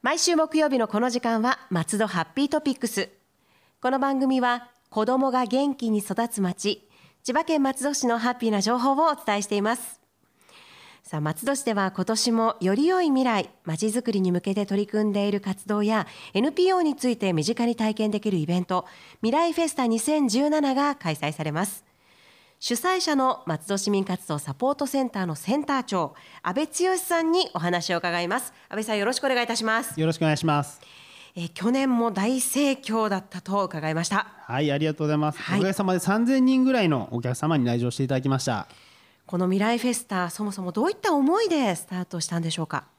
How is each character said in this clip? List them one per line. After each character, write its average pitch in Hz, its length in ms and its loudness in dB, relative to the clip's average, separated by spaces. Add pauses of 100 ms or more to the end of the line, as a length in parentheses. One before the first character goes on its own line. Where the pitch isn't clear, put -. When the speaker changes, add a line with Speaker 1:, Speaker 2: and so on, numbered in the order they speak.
Speaker 1:
毎 285 160 0
週 339 180 2
木 311 220 2
曜 302 100 4
日 269 80 2
の 226 100 2
こ 208 140 0
の 247 80 2
時 240 140 -2
間 226 180 0
は、 247 180 0 (120)
松 180 280 -2
戸 220 80 2
ハ 180 240 -2
ッ - 40 -20
ピ 277 100 2
ー 277 40 0
ト 302 120 0
ピ 294 120 -2
ッ - 60 -4
ク 233 100 -4
ス。 - 200 -4 (720)
こ 247 100 0
の 269 80 0
番 269 220 0
組 262 220 2
は、 247 260 0 (220)
子 214 160 0
ど 254 100 2
も 269 140 2
が 254 160 2
元 262 280 0
気 233 140 -4
に 214 120 2
育 226 280 -2
つ 202 140 -2
街、 190 440 -2 (380)
千 254 80 -4
葉 311 120 2
県 311 180 2
松 269 220 0
戸 285 100 0
市 262 120 -2
の 233 120 2
ハ 247 140 0
ッ 247 60 -6
ピ 226 100 0
ー - 20 2
な 208 100 2
情 226 180 2
報 262 140 2 (100)
を 330 40 4
お 302 80 4
伝 208 240 -2
え - 20 0
し 202 60 -6
て 208 100 -2
い 196 60 2
ま 226 140 0
す。 - 220 -14 (1040)
さ - 120 -10
あ、 151 60 -2
松 156 240 -4
戸 277 80 0
市 269 100 -6
で 233 80 0
は 196 180 0
今 190 140 -4
年 226 280 0
も 226 280 2
よ 185 140 2
り 269 100 2
良 370 160 4
い 349 60 2
未 269 180 2
来、 220 240 0 (160)
街 160 220 -2
づ 226 160 0
く 226 100 -2
り 202 80 2
に 185 100 4
向 175 120 2
け 190 120 -2
て 202 120 0
取 202 160 0
り 196 40 -2
組 214 220 0
ん 208 60 0
で 202 120 0
い 208 60 0
る 202 80 -2
活 196 260 -6
動 208 160 0
や、 214 240 0 (280)
エ 202 80 2
ヌ 285 100 0
ピ 359 140 2
ー 370 100 4
オ 359 40 4
ー - 20 2
に 302 140 0
つ 254 120 -2
い 233 80 0
て 190 160 0
身 156 120 2
近 233 200 0
に 233 120 0
体 220 180 0
験 214 160 0
で 208 100 -2
き 214 100 -2
る 190 60 0
イ 156 80 2
ベ 170 140 2
ン 180 80 -2
ト、 180 180 -2 (380)
未 220 100 2
来 330 220 2
フ 339 80 0
ェ 320 60 2
ス - 60 -6
タ 254 120 0
二 226 120 2
千 294 300 2
十 269 220 2
七 294 240 2
が 277 220 2
開 160 180 -2
催 151 180 -4
さ 151 120 -6
れ 156 60 -2
ま 165 140 -2
す。 - 180 -8 (760)
主 - 140 -4
催 349 280 0
者 320 140 0
の 262 300 2
松 156 220 -4
戸 202 100 -2
市 202 140 -2
民 196 120 2
活 185 260 -4
動 151 100 -2
サ 143 160 -8
ポ 254 160 0
ー 285 40 0
ト 285 120 -4
セ 269 160 -2
ン 247 80 -2
タ 196 100 -6
ー 185 60 -2
の 160 80 -4
セ 196 220 -2
ン 294 80 0
タ 277 160 0
ー 247 40 -6
長、 175 300 -2 (280)
阿 180 120 -4
部 277 100 0
剛 370 320 0
さ 339 240 0
ん 320 100 0
に 359 220 2
お - 60 -6
話 175 360 -2
を 170 40 0
伺 175 240 -2
い 175 60 -2
ま 226 120 -2
す。 - 140 -12 (160)
阿 - 60 -8
部 214 60 -4
さ 220 120 -2
ん、 208 40 0
よ 202 60 0
ろ 240 80 0
し - 80 -4
く 285 60 -2
お - 20 2
願 254 140 2
い - 20 0
い - 20 -6
た 226 80 -2
し 220 80 -2
ま 226 220 0
す。 - 160 -8
Speaker 2:
よ 160 60 2
ろ 160 60 2
し 160 60 -4
く - 40 -2
お - 20 0
願 156 80 4
い 147 60 2
し 165 80 -2
ま 147 180 2
す。 - 160 -14 (540)
Speaker 1:
え 175 80 -8
ー、 170 100 -8
去 202 180 -2
年 269 240 2
も 233 160 2
大 214 300 0
盛 277 320 0
況 220 380 -2
だ 196 80 -2
っ 190 100 -8
た 185 140 -12
と 196 220 0
伺 156 260 -4
い 156 40 0
ま 165 100 0
し - 40 -4
た。 - 200 -2 (180)
Speaker 2:
は 131 160 -2
い、 147 100 2
あ 143 60 0
り 156 80 2
が 151 80 0
と 151 100 -4
う - 20 0
ご - 20 0
ざ 151 60 2
い 151 40 2
ま 151 140 0
す。 - 60 -12
Speaker 1:
は 180 180 -2
い。 - 20 2
Speaker 2:
お 196 60 2
か 190 40 2
げ 190 60 -2
さ 196 100 -2
ま 185 80 2
で 185 60 2
三 208 280 2
千 262 200 4
人 262 180 4
ぐ 262 80 4
ら 240 100 2
い 175 60 4
の 131 220 0
お 117 100 -4
客 123 140 -2
様 156 240 0
に 120 80 2
来 120 120 2
場 120 120 0
し - 80 -10
て 135 60 0
い 120 40 -4
た 135 60 0
だ 131 80 0
き 135 80 0
ま 135 80 2
し 135 80 -4
た。 117 200 -2 (600)
Speaker 1:
こ 185 100 -6
の 185 80 2
未 185 140 2
来 226 180 2
フ 240 120 -2
ェ 247 40 0
ス 233 120 -4
タ、 180 260 -4
そ - 120 -8
も 208 80 -4
そ 196 120 -8
も 180 100 -6
ど 214 120 0
う 370 60 2
い 415 40 -4
っ - 20 -10
た 392 160 0
思 302 300 2
い 403 80 0
で 247 260 2
ス - 100 -12
タ 180 100 -8
ー 180 100 -4
ト 170 140 -8
し 160 60 -4
た 170 120 -2
ん 165 40 -2
で 165 80 -2
し - 80 -6
ょ 165 40 -2
う 151 40 -4
か？ - 200 -6 (120)